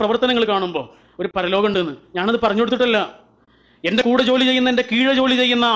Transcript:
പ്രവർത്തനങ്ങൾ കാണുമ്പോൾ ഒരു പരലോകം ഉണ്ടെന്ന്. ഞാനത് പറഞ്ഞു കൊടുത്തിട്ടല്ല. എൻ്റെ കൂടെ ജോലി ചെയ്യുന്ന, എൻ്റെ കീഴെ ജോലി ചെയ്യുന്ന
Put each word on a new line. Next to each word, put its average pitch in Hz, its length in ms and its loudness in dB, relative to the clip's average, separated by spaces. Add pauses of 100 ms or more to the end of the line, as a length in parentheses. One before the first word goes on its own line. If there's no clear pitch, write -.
പ്രവർത്തനങ്ങൾ 233 500 0
കാണുമ്പോൾ 180 340 -2 (360)
ഒരു 180 160 -4
പരലോകം 190 340 0
ഉണ്ടെന്ന്. 175 240 -2 (220)
ഞാനത് 214 280 0
പറഞ്ഞു 208 200 0
കൊടുത്തിട്ടല്ല. 240 340 0 (880)
എൻ്റെ 220 200 0
കൂടെ 247 200 4
ജോലി 254 200 2
ചെയ്യുന്ന, 254 260 0
എൻ്റെ 240 160 0
കീഴെ 254 300 2
ജോലി 254 200 2
ചെയ്യുന്ന 240 360 2